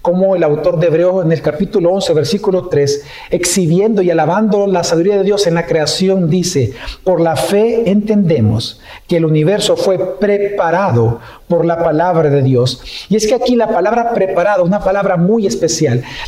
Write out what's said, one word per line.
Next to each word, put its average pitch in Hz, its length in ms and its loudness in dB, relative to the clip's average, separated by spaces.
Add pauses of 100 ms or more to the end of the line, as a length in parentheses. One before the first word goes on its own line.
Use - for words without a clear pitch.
cómo 185 340 2
el 170 60 0
autor 160 360 0
de 170 100 2
Hebreos 175 360 2
en 165 80 0
el 156 80 0
capítulo 170 520 0
once, 190 200 0
versículo 180 560 0
tres, 143 340 0 (280)
exhibiendo 185 720 0
y 175 80 0
alabando 196 560 0
la 180 180 0
sabiduría 175 340 0
de 190 60 0
Dios 202 220 0
en 165 80 2
la 165 120 -2
creación, 170 600 0
dice, 151 440 0 (320)
"Por 180 160 0
la 165 160 0
fe 220 540 0
entendemos 170 920 0 (280)
que 175 80 0
el 165 80 2
universo 160 520 2
fue 180 420 -2
preparado 190 1000 0 (280)
por 165 160 2
la 170 180 -2
palabra 165 460 2
de 139 140 2
Dios". 123 400 0 (260)
Y 196 80 2
es 214 100 0
que 220 80 2
aquí 247 220 0
la 226 120 2
palabra 233 440 0
preparado, 190 520 0
una 196 160 0
palabra 190 360 0
muy 196 300 2
especial. 151 560 -2 (260)